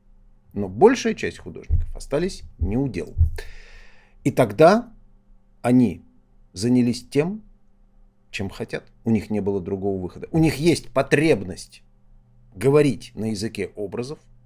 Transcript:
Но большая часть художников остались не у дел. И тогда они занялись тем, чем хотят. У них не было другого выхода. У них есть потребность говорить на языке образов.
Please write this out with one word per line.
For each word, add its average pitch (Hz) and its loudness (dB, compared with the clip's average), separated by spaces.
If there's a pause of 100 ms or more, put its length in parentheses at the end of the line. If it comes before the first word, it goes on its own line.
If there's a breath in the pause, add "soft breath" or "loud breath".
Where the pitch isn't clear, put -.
(540)
Но 101 -6
большая 220 4
часть - -6
художников - -4
остались 170 -4 (140)
не 98 -2
у 139 0
дел. 90 -8 (1080 loud breath)
И 143 0
тогда 156 4 (720)
они 120 2 (500)
занялись 120 0
тем, 180 -2 (880)
чем 98 -6
хотят. - -10 (200)
У 113 0
них 110 0
не 107 -2
было 98 -2
другого 95 -4
выхода. - -12
У 165 0
них 151 2
есть 151 0
потребность 135 -2 (720)
говорить 135 2
на 110 -4
языке 104 -6
образов. 107 -8 (260)